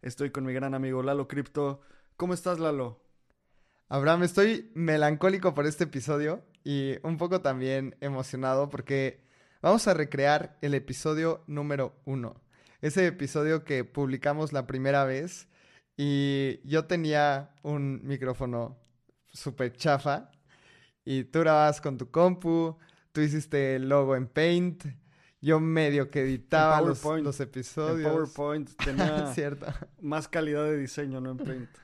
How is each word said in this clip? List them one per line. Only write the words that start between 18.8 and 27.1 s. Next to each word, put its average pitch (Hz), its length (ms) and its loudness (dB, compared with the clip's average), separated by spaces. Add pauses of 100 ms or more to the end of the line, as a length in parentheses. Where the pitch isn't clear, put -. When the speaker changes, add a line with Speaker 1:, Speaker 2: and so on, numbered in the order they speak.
Speaker 2:
súper 127 460 -6
chafa 147 520 0 (760)
y 131 180 -2
tú 156 160 0
grababas 151 400 6
con 135 160 -6
tu 120 140 -10
compu, 165 680 2 (360)
tú 151 100 0
hiciste 143 540 0
el 131 120 -4
logo 139 260 4
en 127 120 -2
Paint, 175 580 2 (560)
yo 160 200 4
medio 151 500 2
que 143 120 0
editaba 156 580 4
Speaker 1:
En 160 80 2
Speaker 2:
los, 131 100 0
Speaker 1:
PowerPoint. 151 260 -2